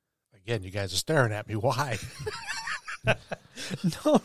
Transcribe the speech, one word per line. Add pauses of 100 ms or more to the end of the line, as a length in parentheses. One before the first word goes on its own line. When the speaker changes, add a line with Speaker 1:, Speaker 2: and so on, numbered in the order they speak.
(340)
Speaker 1:
Again,
you
guys
are
staring
at
me.
Why?
<laughs> (960)
Speaker 2:
<laughs> (880)
No